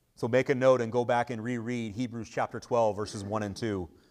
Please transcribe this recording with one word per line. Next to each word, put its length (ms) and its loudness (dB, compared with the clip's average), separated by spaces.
So 120 -4
make 220 2
a 60 4
note 240 6
and 120 -2
go 120 2
back 280 0
and 120 -8
reread 520 -6
Hebrews 340 -6
chapter 300 -4
twelve, 360 2
verses 280 -6
one 180 -2
and 160 -6
two. 320 -2